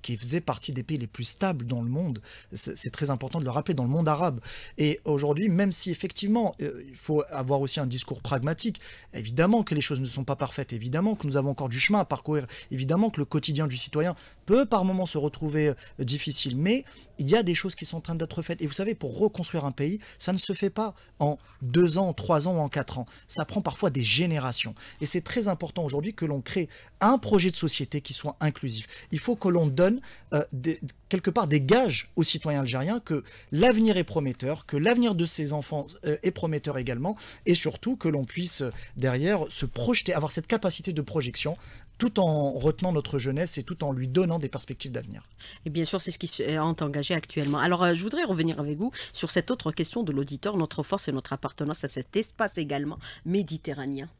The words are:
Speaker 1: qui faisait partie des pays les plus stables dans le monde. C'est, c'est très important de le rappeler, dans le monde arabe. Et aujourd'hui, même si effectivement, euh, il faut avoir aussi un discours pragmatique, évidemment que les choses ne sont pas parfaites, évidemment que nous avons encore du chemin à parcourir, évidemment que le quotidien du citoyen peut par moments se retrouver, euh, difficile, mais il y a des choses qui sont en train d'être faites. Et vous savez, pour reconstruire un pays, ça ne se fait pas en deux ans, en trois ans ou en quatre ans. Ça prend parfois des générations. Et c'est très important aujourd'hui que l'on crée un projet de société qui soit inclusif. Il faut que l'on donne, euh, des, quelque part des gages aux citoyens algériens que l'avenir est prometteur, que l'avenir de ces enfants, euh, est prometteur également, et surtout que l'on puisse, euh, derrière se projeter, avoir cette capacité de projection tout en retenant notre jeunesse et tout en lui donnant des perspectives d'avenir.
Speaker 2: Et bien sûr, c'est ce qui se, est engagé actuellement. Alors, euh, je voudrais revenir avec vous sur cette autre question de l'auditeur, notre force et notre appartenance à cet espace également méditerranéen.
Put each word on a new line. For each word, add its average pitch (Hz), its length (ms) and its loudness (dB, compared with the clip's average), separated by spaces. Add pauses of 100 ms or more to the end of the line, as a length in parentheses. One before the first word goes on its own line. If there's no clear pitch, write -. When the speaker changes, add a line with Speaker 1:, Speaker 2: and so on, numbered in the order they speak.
Speaker 1:
qui 117 140 -6
faisait 123 240 -2
partie 131 320 -4
des 123 100 -4
pays 151 160 -4
les 120 80 -4
plus - 180 -10
stables 160 420 -2
dans 120 160 -2
le 117 80 -2
monde. 143 320 -2 (320)
C'est, - 220 -6
c'est - 140 -6
très 143 200 -4
important 135 280 -2
de 147 60 -2
le 127 60 -2
rappeler, 151 240 -2
dans 123 100 0
le 120 60 2
monde 156 180 4
arabe. 151 320 2 (380)
Et 147 260 2
aujourd'hui, 147 440 2
même 190 220 4
si 175 220 -2
effectivement, 202 680 0
euh, 143 280 -4
il 127 80 -18
faut 151 340 2
avoir 139 300 0
aussi 139 180 0
un 135 80 0
discours 123 340 -4
pragmatique, 143 600 0 (320)
évidemment 165 500 4
que 165 140 0
les 143 60 2
choses 131 180 0
ne 131 60 -2
sont 127 180 -4
pas 139 100 -2
parfaites, 139 380 -4
évidemment 147 420 0
que 156 140 -4
nous 135 80 0
avons 139 140 4
encore 135 180 -2
du 120 100 -2
chemin 202 220 4
à 175 40 2
parcourir, 147 420 -2 (260)
évidemment 160 380 2
que 151 100 -4
le 139 60 0
quotidien 151 420 0
du 127 80 -4
citoyen 156 400 -2 (300)
peut 247 200 6
par 196 180 4
moments 190 220 2
se 160 120 -4
retrouver, 151 500 2
euh, 135 60 2 (260)
difficile, 135 560 -2
mais 208 280 2 (340)
il 139 100 -2
y 196 80 6
a 233 80 4
des 170 100 2
choses 180 220 -4
qui - 80 -10
sont 165 140 -6
en - 20 -6
train 165 160 -6
d'être 160 260 -4
faites. 170 180 -6
Et 156 60 -2
vous 139 60 -4
savez, 202 220 -2
pour 123 240 -6
reconstruire 170 460 0
un 139 80 -2
pays, 160 260 -2 (200)
ça - 140 -2
ne 190 60 2
se - 140 -2
fait 196 180 0
pas 208 240 -2 (240)
en 147 200 2 (240)
deux 160 360 4
ans, 190 100 2
en 156 40 -2
trois 156 360 2
ans 180 80 2
ou - 20 2
en 147 100 2
quatre 131 300 -2
ans. 120 60 -4 (240)
Ça - 160 -4
prend - 160 0
parfois 165 300 0
des 127 120 0
générations. 127 720 0 (260)
Et 151 60 -2
c'est 180 140 0
très 208 280 0
important 170 360 -2
aujourd'hui 147 300 -2
que - 100 -4
l'on 143 160 0
crée 170 280 -2 (320)
un 240 180 6
projet 185 320 4
de - 60 -8
société 147 440 0
qui - 140 -10
soit - 260 -6
inclusif. 127 460 -2 (260)
Il 151 60 -2
faut - 180 0
que 196 120 0
l'on 170 180 4
donne, 180 340 4 (320)
euh, 147 100 2 (100)
des, 151 280 -2 (280)
quelque 185 220 0
part 190 160 2
des 147 140 4
gages 185 560 4
aux 170 60 4
citoyens 151 380 0
algériens 135 400 -2
que 151 240 -2 (280)
l'avenir 220 440 6
est 175 80 2
prometteur, 139 640 -2
que 147 100 -4
l'avenir 226 380 4
de 170 100 2
ces 151 280 -2
enfants, 147 340 -4 (200)
euh, 151 160 2
est 185 80 2
prometteur 147 480 -2
également, 131 380 -2 (300)
et 175 80 6
surtout 214 420 0
que 165 120 0
l'on 143 160 2
puisse, 170 380 -2
euh, 123 80 0 (260)
derrière 135 540 2
se - 160 -2
projeter, 170 480 0
avoir 151 180 0
cette 165 140 -4
capacité 190 460 0
de 147 100 -2
projection 147 540 -2 (400)
tout 233 220 2
en 151 320 4
retenant 147 400 2
notre 147 280 0
jeunesse 139 380 -2
et 135 60 -6
tout 160 220 -6
en 143 80 -2
lui 127 160 -2
donnant 165 320 2
des 139 80 -4
perspectives - 420 -8
d'avenir. 110 320 -8 (420)
Speaker 2:
Et 160 60 -4
bien 160 140 0
sûr, 185 160 -2
c'est 180 100 -4
ce - 80 -4
qui 170 80 -6
se, - 160 -2
est 151 160 0
engagé 156 560 0
actuellement. 147 440 -2
Alors, 175 260 4
euh, 175 100 6
je 170 80 0
voudrais 285 220 -2
revenir 165 340 0
avec 147 180 -2
vous 220 140 0 (220)
sur - 180 -4
cette 180 220 0
autre 160 180 -2
question 170 320 -2
de 165 80 -2
l'auditeur, 139 460 -2
notre 160 260 0
force - 240 -2
et 147 60 -2
notre - 200 -6
appartenance 143 520 -4
à 139 40 -4
cet - 280 -6
espace 214 420 -2
également 147 400 -4 (260)
méditerranéen. 147 840 -2 (120)